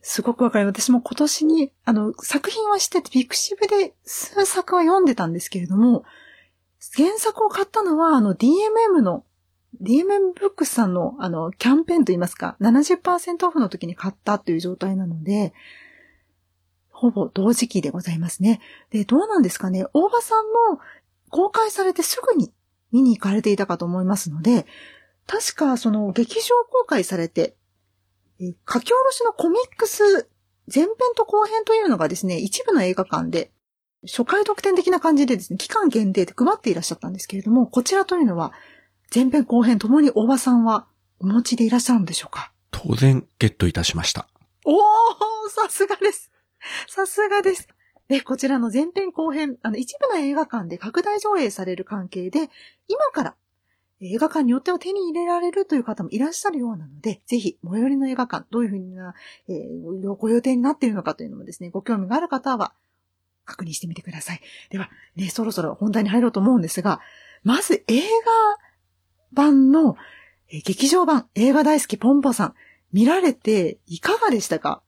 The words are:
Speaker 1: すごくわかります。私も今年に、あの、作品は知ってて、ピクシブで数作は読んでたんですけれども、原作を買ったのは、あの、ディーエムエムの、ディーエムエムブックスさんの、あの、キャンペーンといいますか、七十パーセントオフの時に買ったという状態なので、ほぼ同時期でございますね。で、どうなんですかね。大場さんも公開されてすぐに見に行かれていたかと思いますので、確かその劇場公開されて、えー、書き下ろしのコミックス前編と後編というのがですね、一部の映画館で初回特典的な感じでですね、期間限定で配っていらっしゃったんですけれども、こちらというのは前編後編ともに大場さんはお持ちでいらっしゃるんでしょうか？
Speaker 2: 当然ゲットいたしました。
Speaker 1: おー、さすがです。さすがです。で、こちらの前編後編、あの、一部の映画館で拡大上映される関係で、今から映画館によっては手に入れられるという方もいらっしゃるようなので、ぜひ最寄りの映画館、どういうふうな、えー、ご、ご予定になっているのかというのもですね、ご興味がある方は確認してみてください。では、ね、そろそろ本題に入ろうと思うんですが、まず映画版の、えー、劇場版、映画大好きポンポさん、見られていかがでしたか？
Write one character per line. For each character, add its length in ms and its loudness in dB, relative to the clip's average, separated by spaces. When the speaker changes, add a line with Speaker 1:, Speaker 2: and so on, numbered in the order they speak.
Speaker 1:
す 220 -8
ご 100 -2
く 100 0
わ 60 2
か 80 -2
り 80 2
ま 80 0
す。 80 -6
私 100 0
も 100 4
今 160 -10
年 280 0
に、 260 2
あ 80 0
の、 240 -2
作 320 -4
品 180 -4
は 120 2
知 80 -2
っ 20 -6
て 140 -2
て、 80 -18
ピ 160 0
ク 80 -8
シ 180 -4
ブ 140 -2
で 260 0
数 400 -2
作 280 -2
は 80 4
読 180 4
ん 60 4
で 80 4
た 140 -2
ん 60 -4
で 60 -6
す 100 -12
け 100 -6
れ 80 -6
ど 100 0
も、 260 4
原 220 2
作 260 -2
を 40 2
買 160 -2
っ 20 -20
た 160 -2
の 160 0
は、 160 4
あ 60 4
の、 120 2
デ 140 2
ィ 20 6
ー 40 6
エ 180 2
ム 100 2
エ 60 4
ム 160 4
の、 200 -2
デ 140 0
ィ 40 6
ー 20 6
エ 40 0
ム 100 0
エ 60 2
ム 140 2
ブ 140 -4
ッ 20 2
ク 160 -2
ス 40 -6
さ 180 0
ん 80 -2
の、 240 -2
あ 100 -6
の、 220 -4
キ 160 -4
ャ 60 6
ン 120 4
ペ 80 -2
ー 60 2
ン 60 4
と 60 0
い 40 4
い 20 -2
ま 80 0
す 80 -8
か、 240 -8
七 240 4
十 160 2
パ 200 -2
ー 20 -2
セ 140 -8
ン 40 -6
ト 120 0
オ 20 -4
フ 80 -2
の 100 0
時 160 -10
に 100 -8
買 140 -6
っ 140 -12
た 160 -2
と 120 -6
い 40 0
う 40 -2
状 160 -6
態 200 -4
な 100 -4
の 160 -6
で、 320 -2
ほ 220 0
ぼ 160 -2
同 260 0
時 140 0
期 160 -2
で 80 -4
ご 100 -6
ざ 100 -6
い 60 -4
ま 120 -4
す 120 -6
ね。 200 2
で、 140 -2
ど 140 2
う 100 2
な 100 0
ん 60 6
で 80 2
す 80 -10
か 100 -4
ね。 240 -2
大 160 4
場 120 2
さ 200 0
ん 40 -4
も 80 -8
公 220 0
開 200 0
さ 140 -2
れ 80 2
て 100 -2
す 160 -4
ぐ 160 2
に 160 0
見 120 4
に 140 4
行 60 -12
か 100 2
れ 80 2
て 120 2
い 20 4
た 120 -2
か 100 -4
と 80 -6
思 160 -2
い 20 0
ま 140 0
す 140 -6
の 100 -8
で、 240 4
確 300 -4
か 220 0
そ 140 -2
の 200 -2
劇 300 -2
場 140 2
公 160 0
開 200 0
さ 100 -6
れ 140 -4
て、 260 -2
え 40 -10
ー、 100 -10
書 120 -2
き 60 -12
下 80 4
ろ 160 4
し 120 -6
の 80 0
コ 180 -2
ミ 60 2
ッ 220 -4
ク 100 0
ス 400 2
前 120 4
編 100 -4
と 80 0
後 220 2
編 180 -2
と 100 2
い 100 4
う 40 0
の 100 2
が 120 0
で 80 -6
す 80 -8
ね、 120 -2
一 280 -6
部 80 0
の 100 4
映 120 0
画 100 -2
館 240 -4
で 240 -4
初 200 -4
回 180 2
特 180 -2
典 140 2
的 160 2
な 80 2
感 160 2
じ 100 4
で 120 0
で 60 -8
す 100 -10
ね、 40 -8
期 120 -10
間 180 2
限 240 2
定 140 2
で 100 -18
配 220 2
っ 20 -16
て 100 -4
い 40 2
ら 80 -4
っ 20 -10
し 80 -6
ゃ 40 -6
っ 40 -20
た 80 -12
ん 60 -8
で 60 -12
す 80 -12
け 100 -10
れ 60 -8
ど 80 0
も、 140 6
こ 160 0
ち 140 -2
ら 80 2
と 140 -2
い 60 2
う 20 4
の 100 2
は 160 -4
前 160 4
編 160 2
後 180 4
編 160 4
と 80 -4
も 140 6
に 120 6
大 140 2
場 100 2
さ 140 0
ん 140 4
は 220 0
お 80 -2
持 160 2
ち 120 -2
で 80 2
い 60 2
ら 80 2
っ 20 4
し 120 -4
ゃ 20 6
る 80 4
ん 40 0
で 80 -10
し 120 -8
ょ 40 -20
う 40 -14
か？ 180 -12
Speaker 2:
当 240 -4
然 300 4
ゲ 100 2
ッ 80 0
ト 120 0
い 40 2
た 140 -4
し 100 -4
ま 80 -6
し 80 -4
た。 160 -10
Speaker 1:
お 80 4
ー、 20 6
さ 200 -4
す 160 -2
が 100 -2
で 160 0
す。 200 -12
さ 200 -4
す 220 -2
が 120 0
で 140 0
す。 140 -16
で、 100 2
こ 160 -4
ち 140 -2
ら 100 0
の 100 -2
前 240 0
編 180 -4
後 200 -2
編、 300 -6
あ 100 -4
の、 60 -6
一 200 -10
部 120 0
の 60 -2
映 180 -2
画 120 0
館 220 -8
で 100 -10
拡 260 -4
大 160 -2
上 180 -2
映 140 0
さ 120 -10
れ 100 -4
る 120 -10
関 240 -10
係 200 -8
で、 200 -2
今 260 -2
か 100 -2
ら 120 -8
映 160 -8
画 100 2
館 160 -2
に 80 2
よ 60 2
っ 40 -4
て 120 -2
は 40 -2
手 140 -8
に 160 -4
入 60 -6
れ 120 -4
ら 140 0
れ 120 -2
る 140 -2
と 100 -2
い 20 2
う 80 -2
方 180 -8
も 60 -8
い 100 -6
ら 80 0
っ 60 -4
し 120 -8
ゃ 40 2
る 100 -4
よ 120 -6
う 60 -10
な 80 -14
の 140 -20
で、 280 -6
ぜ 120 0
ひ 240 -6
最 180 -4
寄 60 0
り 100 0
の 120 -2
映 60 -4
画 120 -4
館、 240 -10
ど 80 -4
う 40 -2
い 40 -4
う 40 -6
ふ 40 -6
う 40 -8
な、 340 -16
え 60 -8
ー、 520 -10
ご、 100 -6
ご 140 -4
予 120 2
定 160 0
に 40 0
な 100 0
っ 60 -4
て 80 -2
い 40 2
る 60 -4
の 80 -6
か 120 -4
と 80 -16
い 40 -14
う 20 -14
の 80 -16
も 80 -18
で 80 -18
す 100 -16
ね、 60 -14
ご 120 -8
興 180 -2
味 100 -6
が 80 0
あ 20 2
る 80 -4
方 300 -4
は 160 -6
確 180 -14
認 80 -12
し 80 -10
て 80 -12
み 80 -10
て 60 -18
く 100 -16
だ 80 -14
さ 140 -12
い。 80 -14
で 80 -10
は、 120 -10
ね、 140 -6
そ 160 -6
ろ 80 -4
そ 80 -4
ろ 140 -6
本 160 -4
題 120 0
に 60 -2
入 100 2
ろ 80 2
う 60 0
と 80 -2
思 140 4
う 40 4
ん 20 0
で 60 -4
す 140 -6
が、 180 -2
ま 180 2
ず 260 -2
映 140 2
画 60 -4
版 400 6
の、 240 4
え 60 -12
ー、 80 -12
劇 220 -2
場 180 4
版、 300 0
映 180 4
画 100 4
大 160 4
好 80 -6
き 100 -6
ポ 160 2
ン 60 6
ポ 140 2
さ 140 -2
ん、 60 -10
見 140 4
ら 160 4
れ 120 2
て 520 0
い 160 -14
か 160 0
が 120 2
で 120 2
し 80 -8
た 100 -2
か？ 280 -6